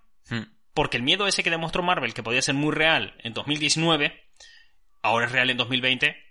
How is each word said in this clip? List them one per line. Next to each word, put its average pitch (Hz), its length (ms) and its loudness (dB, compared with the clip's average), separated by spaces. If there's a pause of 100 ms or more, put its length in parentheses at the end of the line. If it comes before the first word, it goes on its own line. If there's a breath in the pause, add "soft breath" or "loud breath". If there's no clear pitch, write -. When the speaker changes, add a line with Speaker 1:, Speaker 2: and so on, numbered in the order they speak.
(300)
Speaker 1:
Hmm. 117 140 -4 (320)
Speaker 2:
Porque 139 220 0
el 117 60 -4
miedo 190 240 2
ese 185 160 0
que 180 60 -2
demostró 165 340 -2
Marvel, 160 300 0
que 120 100 -8
podía 120 200 0
ser 147 100 0
muy 147 200 0
real 156 500 2
en 113 100 -8
dos 104 140 -8
mil 147 120 -2
diecinueve, 151 720 0 (720 loud breath)
ahora 117 240 2
es 120 60 -2
real 127 180 2
en 123 80 -2
dos 120 100 0
mil 127 140 -2
veinte 131 340 0 (160)